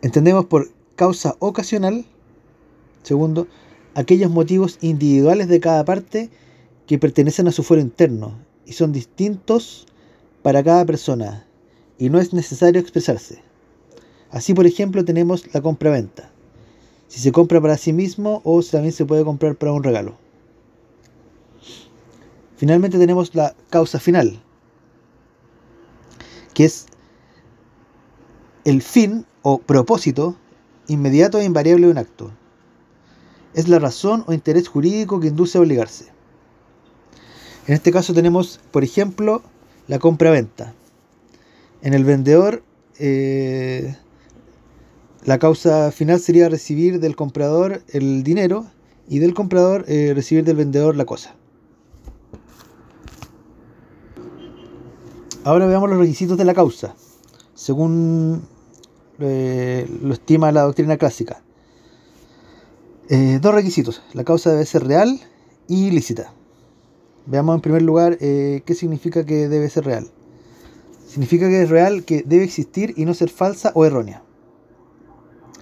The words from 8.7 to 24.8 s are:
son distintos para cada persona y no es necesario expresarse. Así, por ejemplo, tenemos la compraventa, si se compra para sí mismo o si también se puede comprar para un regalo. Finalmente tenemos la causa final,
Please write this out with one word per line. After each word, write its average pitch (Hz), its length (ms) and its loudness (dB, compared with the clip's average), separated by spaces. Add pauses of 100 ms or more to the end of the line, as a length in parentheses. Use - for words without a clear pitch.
son 156 180 -2
distintos 202 960 -6 (560)
para 139 200 2
cada 170 240 4
persona 117 600 -6 (520)
y 127 120 -2
no 175 100 4
es 180 120 -2
necesario 175 480 2
expresarse. - 600 -6 (880)
Así, 139 240 -4
por 180 120 4
ejemplo, 190 380 0
tenemos 170 480 -4
la 143 100 -2
compraventa, 147 680 -4 (800)
si - 100 -20
se 127 140 0
compra 170 280 4
para 151 160 0
sí 160 160 -4
mismo 202 520 -4
o 170 180 2
si 170 80 -8
también 160 220 -2
se 160 120 -4
puede 156 200 0
comprar 151 320 -4
para 147 160 -4
un 143 100 -4
regalo. 110 340 -4 (2500)
Finalmente 175 420 2
tenemos 175 360 2
la 151 220 -2 (120)
causa 165 300 0
final, 165 420 2 (2250)